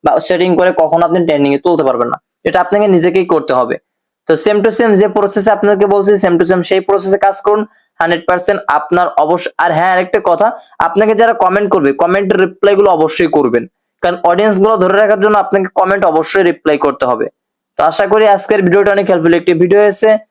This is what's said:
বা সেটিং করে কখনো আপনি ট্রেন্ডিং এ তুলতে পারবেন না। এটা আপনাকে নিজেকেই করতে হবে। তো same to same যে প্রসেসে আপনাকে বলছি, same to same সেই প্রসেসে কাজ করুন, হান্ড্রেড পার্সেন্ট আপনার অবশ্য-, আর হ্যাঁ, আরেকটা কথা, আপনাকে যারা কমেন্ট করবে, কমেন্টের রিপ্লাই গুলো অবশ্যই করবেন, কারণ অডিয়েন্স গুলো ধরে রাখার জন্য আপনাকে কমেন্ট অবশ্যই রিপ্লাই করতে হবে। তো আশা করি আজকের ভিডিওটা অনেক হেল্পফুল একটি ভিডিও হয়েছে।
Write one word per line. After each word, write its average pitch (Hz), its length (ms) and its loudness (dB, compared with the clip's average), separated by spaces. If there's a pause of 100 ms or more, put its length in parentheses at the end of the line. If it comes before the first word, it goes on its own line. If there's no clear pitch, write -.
বা 156 80 0 (160)
সেটিং 180 220 0 (100)
করে 180 120 2 (100)
কখনো 165 260 0
আপনি 175 200 0
ট্রেন্ডিং 143 300 0
এ - 80 -2
তুলতে 165 220 0
পারবেন 120 260 -2
না। - 40 -10 (300)
এটা 175 160 -2
আপনাকে 208 220 0 (100)
নিজেকেই 180 380 0
করতে 147 260 -2
হবে। 123 160 -2 (520)
তো 160 60 2 (100)
same 208 200 2
to 220 140 2
same 233 240 2
যে 214 60 2 (100)
প্রসেসে 202 400 0
আপনাকে 202 360 0
বলছি, 202 180 0 (120)
same 175 160 0
to 180 100 2
same 180 200 0
সেই 190 180 0
প্রসেসে 196 380 0
কাজ 196 100 0 (100)
করুন, 208 160 0 (380)
হান্ড্রেড 170 300 -2
পার্সেন্ট 180 300 -2 (180)
আপনার 175 300 -2 (160)
অবশ্য-, 170 280 -2 (120)
আর 170 140 0
হ্যাঁ, 180 180 0
আরেকটা 185 240 -2 (100)
কথা, 185 180 0 (400)
আপনাকে 208 340 0
যারা 226 120 2 (100)
কমেন্ট 196 300 0
করবে, 151 160 0 (120)
কমেন্টের 190 420 -2
রিপ্লাই 202 360 0
গুলো 202 180 4
অবশ্যই 156 400 -2
করবেন, 120 260 0 (380)
কারণ 175 160 -2 (140)
অডিয়েন্স 208 320 0
গুলো 220 200 2
ধরে 190 180 0
রাখার 208 220 2
জন্য 214 200 2
আপনাকে 190 240 -2 (120)
কমেন্ট 190 320 0
অবশ্যই 160 380 0
রিপ্লাই 156 360 -2
করতে 135 240 -2
হবে। 113 160 -2 (540)
তো - 100 2
আশা 196 220 -2
করি 214 140 2 (100)
আজকের 202 300 -2
ভিডিওটা 196 300 2
অনেক 196 160 0
হেল্পফুল 170 280 2
একটি 175 220 -2
ভিডিও 185 220 2
হয়েছে। 208 260 2 (220)